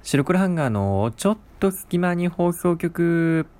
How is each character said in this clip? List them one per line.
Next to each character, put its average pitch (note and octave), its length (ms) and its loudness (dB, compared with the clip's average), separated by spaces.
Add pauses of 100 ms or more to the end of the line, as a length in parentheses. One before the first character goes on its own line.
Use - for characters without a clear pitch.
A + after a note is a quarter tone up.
白 C3+ 200 0
黒 F3+ 120 2
ハ F#3+ 100 2
ン F3+ 80 -2
ガ D3+ 100 0
ー B2 40 0
の G2+ 460 0
ち - 120 -2
ょ G#3 40 4
っ G#3+ 60 -2 (240)
と G3 100 2
隙 - 260 -6
間 F3+ 160 0
に F3 140 -2
放 F3 240 0
送 F3 240 0
局。 E3 720 0 (120)